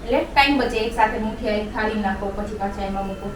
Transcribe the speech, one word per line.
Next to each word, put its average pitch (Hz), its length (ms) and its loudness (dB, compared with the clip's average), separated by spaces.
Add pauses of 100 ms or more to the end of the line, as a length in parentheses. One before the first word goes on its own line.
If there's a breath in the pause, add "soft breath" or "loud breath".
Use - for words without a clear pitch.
એટલે 269 200 2
ટાઈમ 285 340 4
બચે, 226 200 0
એક 220 160 0
સાથે 220 260 2
મુઠ્ઠી 214 280 -2
એક 214 260 -2
થાળી 214 280 0
નાખો, 196 260 0
પછી 208 300 -4
પાછા 202 280 -2
એમાં 196 220 -2
મૂકો 202 280 -6